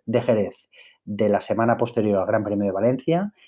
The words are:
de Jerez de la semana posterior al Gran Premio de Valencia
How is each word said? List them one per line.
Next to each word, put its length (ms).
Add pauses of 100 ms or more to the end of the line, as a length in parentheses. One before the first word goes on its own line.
de 160
Jerez 320 (500)
de 240
la 120
semana 360
posterior 440
al 60
Gran 180
Premio 220
de 60
Valencia 600 (160)